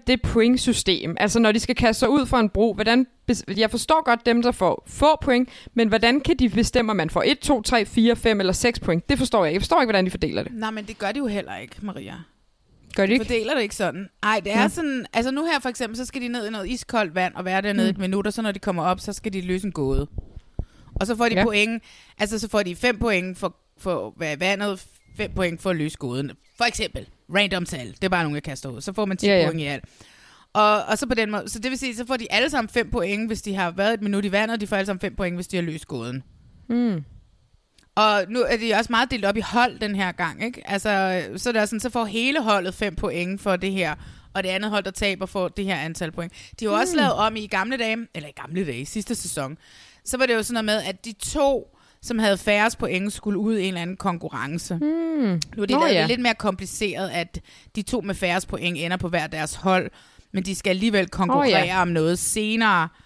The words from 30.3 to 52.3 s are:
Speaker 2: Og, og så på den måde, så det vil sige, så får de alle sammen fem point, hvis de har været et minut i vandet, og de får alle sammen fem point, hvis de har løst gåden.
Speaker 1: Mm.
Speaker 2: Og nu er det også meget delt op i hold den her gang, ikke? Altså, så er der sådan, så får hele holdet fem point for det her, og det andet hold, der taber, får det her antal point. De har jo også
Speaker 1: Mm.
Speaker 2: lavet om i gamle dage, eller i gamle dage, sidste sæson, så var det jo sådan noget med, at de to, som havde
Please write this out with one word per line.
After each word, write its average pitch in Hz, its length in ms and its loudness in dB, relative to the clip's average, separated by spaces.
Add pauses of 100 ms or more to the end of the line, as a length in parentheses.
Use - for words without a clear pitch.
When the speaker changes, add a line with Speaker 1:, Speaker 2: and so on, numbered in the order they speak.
Speaker 2:
Og, 214 320 6
og 214 140 0
så 277 80 -2
på 240 80 0
den 220 160 2
måde, 208 180 -4
så - 100 -8
det 240 120 -4
vil 262 80 -4
sige, 247 180 -4
så 240 100 -6
får 262 100 -2
de 233 140 -6
alle 240 200 2
sammen 233 180 -2
fem - 220 -2
point, 208 360 -2
hvis 214 160 -4
de 202 120 -4
har 185 160 0
været 196 240 2
et 208 80 -6
minut 202 220 0
i 190 80 -4
vandet, 220 220 2
og 220 60 -2
de 208 60 -6
får 208 100 -2
alle 190 100 0
sammen 190 140 -4
fem 202 160 -6
point, 180 180 -2
hvis 175 140 -6
de 190 80 -4
har 175 60 0
løst 160 240 -6
gåden. 127 360 -6 (460)
Speaker 1:
Mm. 233 360 0 (880)
Speaker 2:
Og 208 340 4
nu 240 120 -2
er 233 160 2
det 220 200 0
også 226 160 0
meget 240 180 4
delt 214 140 -2
op 202 120 2
i 226 40 -2
hold 214 380 0
den 208 160 -4
her 190 180 -2
gang, 170 320 -6
ikke? - 260 -8
Altså, 190 520 0 (140)
så 190 120 -6
er 240 40 0
der 214 140 2
sådan, 214 140 -4
så 247 100 -4
får 233 140 -2
hele 240 380 0
holdet 196 320 2
fem 208 220 -4
point 180 440 -4
for 190 160 0
det 185 160 -2
her, 170 220 -2 (400)
og 196 80 -2
det 185 60 -4
andet 196 220 -2
hold, 202 140 0
der 196 60 -6
taber, 190 360 -2
får 180 220 -2
det 196 160 -6
her 190 120 -2
antal 160 360 -6
point. 170 200 -10 (280)
De 233 40 -4
har 208 80 0
jo 208 60 4
også 359 140 2
Speaker 1:
Mm. 320 60 2
Speaker 2:
lavet - 140 4
om 220 240 0
i 208 100 -8
gamle 226 300 -2
dage, 226 200 -2 (180)
eller 147 140 -12
i 147 120 -18
gamle 175 260 -4
dage, 127 200 -6
sidste 220 280 -4
sæson, 147 440 -6 (460)
så - 120 -4
var 254 100 2
det 240 80 4
jo 220 80 2
sådan 226 220 -2
noget 214 140 2
med, 175 100 -4
at 190 160 -8
de 226 80 -12
to, - 640 -2 (260)
som 226 160 -4
havde 202 200 4